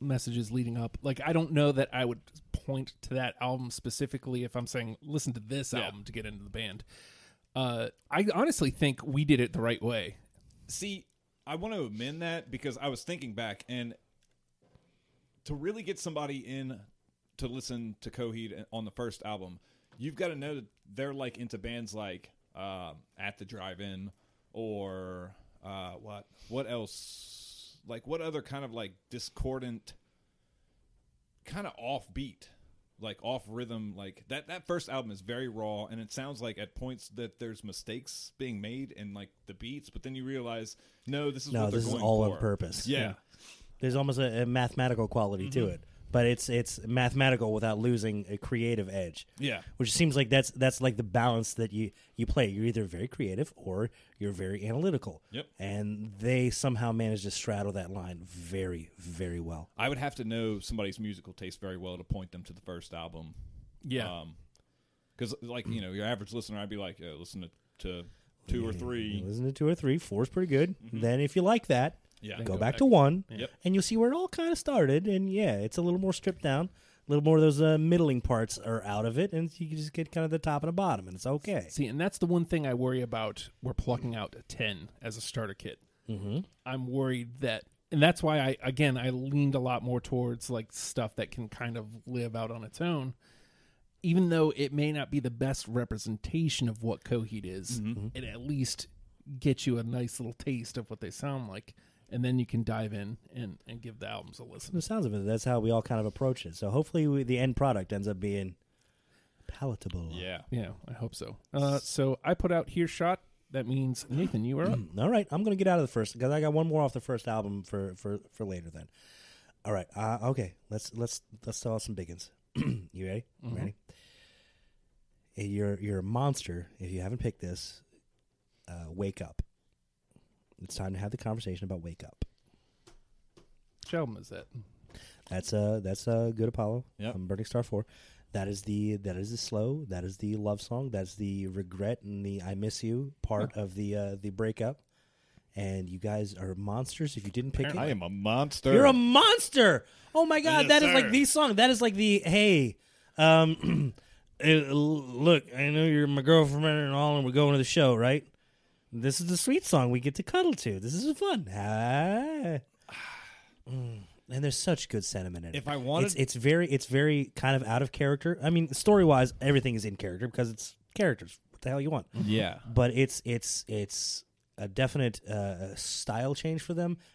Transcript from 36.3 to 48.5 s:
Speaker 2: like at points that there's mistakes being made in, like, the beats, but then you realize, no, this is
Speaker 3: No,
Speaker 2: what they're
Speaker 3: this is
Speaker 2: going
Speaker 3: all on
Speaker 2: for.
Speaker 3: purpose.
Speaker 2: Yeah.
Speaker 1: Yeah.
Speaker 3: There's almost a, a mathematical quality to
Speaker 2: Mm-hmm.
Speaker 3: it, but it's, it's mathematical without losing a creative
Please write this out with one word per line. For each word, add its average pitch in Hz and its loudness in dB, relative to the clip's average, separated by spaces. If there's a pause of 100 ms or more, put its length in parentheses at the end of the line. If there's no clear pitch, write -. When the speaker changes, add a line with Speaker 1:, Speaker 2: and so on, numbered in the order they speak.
Speaker 2:
like 110 -8
at 104 -10
points 127 -10
that 107 -12
there's 117 -10
mistakes - -12
being 120 -6
made 120 -10
in, 101 -12
like, 101 -14 (160)
the 98 -16
beats, 120 -12
but - -14
then 131 -8
you 131 -8
realize, 117 -6 (300)
no, 143 -2
this 131 -8
is - -8
Speaker 3:
No, 110 4
Speaker 2:
what 104 2
they're 113 2
Speaker 3:
this 113 0
is 120 -2
Speaker 2:
going 120 -2
Speaker 3:
all 110 6
on 104 2
Speaker 2:
for. 87 -6
Speaker 3:
purpose. 101 -2
Speaker 2:
Yeah. 135 0
Speaker 1:
Yeah. 95 -2 (680)
Speaker 3:
There's 127 0
almost 139 2
a, 120 2
a - 0
mathematical 123 2
quality 101 0
to 131 0
Speaker 2:
Mm-hmm. 98 2
Speaker 3:
it, - -14 (280)
but 120 6
it's, 120 0
it's 120 0
mathematical 123 4
without 110 2
losing 107 0
a 101 -4
creative 117 0